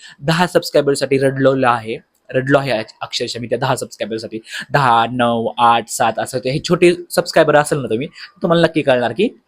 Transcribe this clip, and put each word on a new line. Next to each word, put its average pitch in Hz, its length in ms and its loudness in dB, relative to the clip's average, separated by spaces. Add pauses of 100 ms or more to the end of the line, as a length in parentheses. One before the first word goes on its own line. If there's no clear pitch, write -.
(200)
दहा 165 260 0
सबस्क्रायबर्ससाठी 139 720 0
रडलेलो 135 500 2
आहे, 117 300 -2 (320)
रडलो 135 280 2
आहे 135 120 -2
अक्ष-, 110 300 -4
अक्षरशः 120 400 -8
मी 120 60 -8
त्या 120 120 -2
दहा 131 180 -2
सबस्क्रायबरसाठी. 110 640 -10 (340)
दहा, 120 400 4
नऊ, 120 360 0 (100)
आठ, 117 300 4
सात 113 300 0
असं 113 200 -6
ते 127 120 -4
हे 151 80 -2 (100)
छोटे 175 260 4 (160)
सबस्क्रायबर 156 460 2
असेल 147 220 2
ना 123 120 -6
तुम्ही, 120 160 -4 (360)
तुम्हाला 170 240 2
नक्की 156 160 -2
कळणार 123 300 2
की - 360 -2